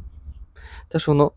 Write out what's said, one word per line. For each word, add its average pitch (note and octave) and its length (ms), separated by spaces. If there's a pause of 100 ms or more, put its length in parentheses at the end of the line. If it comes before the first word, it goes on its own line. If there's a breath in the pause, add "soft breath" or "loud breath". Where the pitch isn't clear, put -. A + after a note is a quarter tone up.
(880 soft breath)
те, E3 100
що D#3 140
воно C#3+ 240